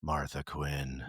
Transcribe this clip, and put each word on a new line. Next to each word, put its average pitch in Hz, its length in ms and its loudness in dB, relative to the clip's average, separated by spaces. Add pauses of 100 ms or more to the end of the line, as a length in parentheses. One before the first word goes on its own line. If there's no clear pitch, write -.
Martha 73 420 0
Quinn 69 680 -2